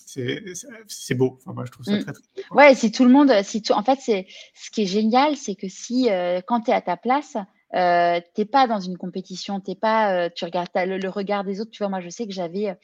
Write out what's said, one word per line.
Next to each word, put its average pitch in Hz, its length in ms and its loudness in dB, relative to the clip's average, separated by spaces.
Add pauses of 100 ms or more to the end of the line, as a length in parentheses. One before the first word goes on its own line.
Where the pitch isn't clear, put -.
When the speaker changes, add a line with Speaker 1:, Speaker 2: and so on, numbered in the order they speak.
Speaker 1:
c'est, 135 380 -8 (100)
c'est, - 140 -16 (200)
c'est - 280 -6
beau. 127 240 0
Enfin, 127 140 -16
moi, 123 120 -10
je 123 60 -16
trouve 127 140 -20
ça 208 100 -2
Speaker 2:
Mm. - 80 -4
Speaker 1:
très, - 80 -12
très - 100 -16
beau, - 280 -16
quoi. - 80 2
Speaker 2:
Ouais, 277 180 10
si 220 160 0
tout 254 140 2
le 247 60 8
monde, 277 200 8 (120)
si 208 180 -6
tout, - 100 -4
en 208 120 2
fait, 269 180 2
c'est, 190 260 -2 (260)
ce - 180 -20
qui 226 100 -2
est 196 60 0
génial, 233 500 2
c'est 196 180 -8
que 190 140 -10
si, 247 400 -2
euh, 180 360 -2
quand 240 140 0
t'es 226 140 0
à 190 80 2
ta 175 160 -4
place, 262 400 -2 (380)
euh, 175 440 4 (140)
t'es 214 100 -2
pas 262 240 2
dans 214 140 -2
une 180 160 -8
compétition, 190 640 -10
t'es 190 140 -8
pas, 208 500 0
euh, 170 100 -4
tu - 80 -8
regardes, 175 300 -4
t'as 185 120 0
le, 190 120 -4
le 190 120 -4
regard 202 360 -4
des 196 160 -6
autres. 226 100 -10
Tu - 60 -20
vois, 208 100 -4
moi, 190 140 -6
je 175 80 -12
sais 226 180 -10
que 196 60 -10
j'avais, 185 380 -4
euh, 180 120 -10